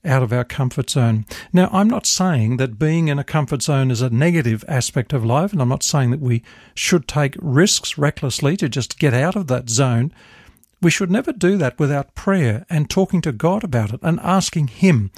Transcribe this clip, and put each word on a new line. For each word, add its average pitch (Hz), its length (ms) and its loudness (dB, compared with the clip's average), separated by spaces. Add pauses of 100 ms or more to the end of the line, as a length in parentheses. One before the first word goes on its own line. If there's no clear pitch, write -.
out 135 180 2
of 113 100 -2
our 123 120 0
comfort 127 440 -4
zone. 113 380 0 (260)
Now, 185 200 4
I'm 208 180 4
not 254 160 -2
saying 127 520 0
that 120 200 -2
being 160 300 2
in 143 100 0
a 139 60 -4
comfort 147 380 -2
zone 135 280 0
is 117 100 -2
a 127 80 0
negative 120 600 2
aspect 135 440 -2
of 120 120 0
life, 143 280 0
and 170 80 -2
I'm 123 80 2
not - 140 -2
saying 127 300 0
that 127 80 -2
we 120 240 -2 (280)
should - 360 -2
take 143 320 -2
risks 156 580 0
recklessly 147 600 0
to 151 100 -2
just - 320 -6
get 139 120 2
out 139 220 0
of 185 140 -4
that 123 200 -2
zone. 120 440 0 (680)
We 165 120 4
should 185 180 -2
never 254 220 0
do 196 240 2
that 147 240 -2
without 143 340 -2
prayer 151 560 0
and 151 180 0
talking 185 340 0
to 156 100 -2
God 175 320 0
about 117 280 -2
it - 80 -8
and 170 200 0
asking 170 480 0
Him 117 500 2